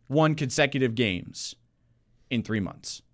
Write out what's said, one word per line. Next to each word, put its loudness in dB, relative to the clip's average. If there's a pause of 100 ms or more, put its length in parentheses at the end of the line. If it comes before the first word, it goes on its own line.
won 4
consecutive 2
games -2 (760)
in -2
three -4
months. -8 (120)